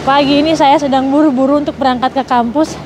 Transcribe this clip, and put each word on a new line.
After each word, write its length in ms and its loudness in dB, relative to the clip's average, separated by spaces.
Pagi 400 2
ini 80 0
saya 240 2
sedang 320 0
buru-buru 560 2
untuk 160 -8
berangkat 320 -2
ke 160 -4
kampus. 480 -2